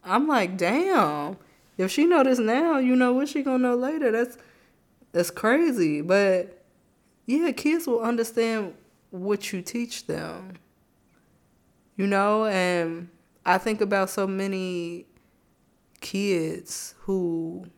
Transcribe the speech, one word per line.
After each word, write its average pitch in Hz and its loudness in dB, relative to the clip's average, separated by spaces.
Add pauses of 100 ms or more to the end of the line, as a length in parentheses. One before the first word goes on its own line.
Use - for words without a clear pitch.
I'm 220 2
like, 190 0
"Damn. 190 0 (400)
If 185 0
she 294 2
know 339 6
this 254 4
now, 277 2
you 254 4
know, 247 4
what 277 0
she 285 -4
gonna 262 0
know 247 2
later?" 262 0
That's, 240 -2 (720)
that's 170 0
crazy. 226 2
But, 185 2 (640)
yeah, 302 2
kids 320 0
will 233 0
understand 226 -2 (380)
what 196 -4
you 185 -6
teach 240 -8
them. 165 -8 (1400)
You 196 0
know, 208 2
and 175 0 (360)
I 185 4
think 214 -2
about 196 0
so 196 -4
many 185 -6 (920)
kids 180 -4
who 175 -4 (120)